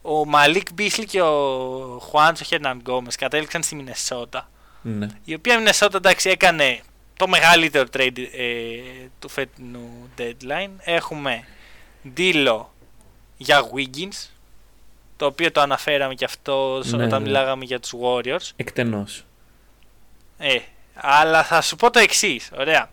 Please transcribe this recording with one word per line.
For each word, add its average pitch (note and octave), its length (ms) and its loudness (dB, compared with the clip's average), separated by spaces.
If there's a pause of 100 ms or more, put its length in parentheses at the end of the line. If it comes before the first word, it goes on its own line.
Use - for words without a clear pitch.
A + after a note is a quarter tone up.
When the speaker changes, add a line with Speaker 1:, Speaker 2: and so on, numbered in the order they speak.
Speaker 1:
ο D3+ 340 -2
Malik D3 280 6 (160)
Beasley G#3 280 -2
και F#3+ 140 0
ο C3 880 -2
Juancho D#3 380 2
Hernan D3 360 -4
Gomez B2+ 320 -4
κατέληξαν D3 460 -4
στη - 120 -6
Μινεσότα. B2+ 760 -10 (320)
Speaker 2:
Ναι. G#2 260 -6 (180)
Speaker 1:
Η D#3+ 80 -10
οποία A3+ 240 0
Μινεσότα, G#3 400 2
εντάξει, F#3 320 2
έκανε E3 500 2 (380)
το F#3 100 0
μεγαλύτερο E3 680 4
trade, B2+ 240 0
ε, A#2+ 600 -8 (420)
του D3 100 -18
φετινού A#2+ 880 -12
deadline. B2+ 520 -8 (100)
Έχουμε D3 640 -4 (760)
deal D3+ 420 2 (760)
για C#3+ 240 4 (140)
Wiggins, C#3 520 -8 (920)
το D3 80 -4
οποίο D#3 260 0
το D#3 100 2
αναφέραμε C#3 520 0
και C3 120 -4
αυτό C3+ 580 -2
σ-, A#2+ 100 -6
Speaker 2:
Ναι, A#2+ 120 0
Speaker 1:
όταν C3+ 160 0
Speaker 2:
ναι. C3+ 60 -6
Speaker 1:
μιλάγαμε C3+ 380 0
για B2 140 -6
τους - 220 -12
Warriors. B2 540 -2
Speaker 2:
Εκτενώς. A2+ 680 -6 (1120)
Speaker 1:
Ε, C#3 200 0 (360)
αλλά D#3 500 6
θα D#3+ 180 4
σου - 140 -4
πω A#3 140 4
το A#3 100 6
εξής, F#3 580 2
ωραία. C#3 360 2